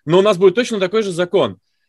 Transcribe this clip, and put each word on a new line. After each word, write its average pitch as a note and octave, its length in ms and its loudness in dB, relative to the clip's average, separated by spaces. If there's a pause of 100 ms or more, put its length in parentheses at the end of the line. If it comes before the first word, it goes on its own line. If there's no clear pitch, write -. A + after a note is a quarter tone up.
но E3+ 140 2
у - 20 4
нас G3+ 160 0
будет F#3 180 2
точно A#3 240 -2
такой F#3+ 240 -2
же G3 80 -8
закон». E3 460 -2 (320)